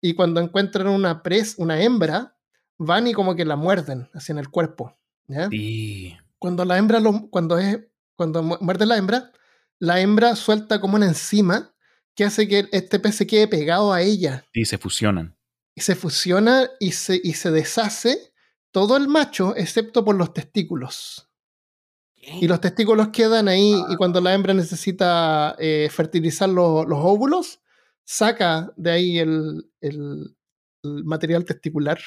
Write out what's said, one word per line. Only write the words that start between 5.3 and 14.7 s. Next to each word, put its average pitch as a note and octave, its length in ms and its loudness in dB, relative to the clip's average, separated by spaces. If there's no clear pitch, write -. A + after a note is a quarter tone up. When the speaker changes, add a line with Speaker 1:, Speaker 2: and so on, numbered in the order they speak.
Speaker 2:
Sí. G#2+ 680 -8
Speaker 1:
Cuando F3+ 260 -4
la F3+ 140 2
hembra A3 220 4
lo, G#3+ 320 2
cuando E3+ 260 0
es, G3 220 0
cuando E3 280 -2
mu-, D#3+ 180 -2
muerde F#3 240 0
la A3+ 120 2
hembra, G#3 340 -2
la F3 200 2
hembra G#3+ 360 4
suelta G#3+ 440 0
como G3 160 0
una G#3 120 4
enzima G3+ 680 0
que A3+ 100 0
hace G#3+ 220 0
que G3+ 240 2
este F#3+ 280 -2
pez G#3 160 0
se G3+ 100 0
quede G#3+ 220 4
pegado F#3 460 0
a F3 100 2
ella. F3+ 500 0
Speaker 2:
Y A2+ 120 0
se G#2 120 -6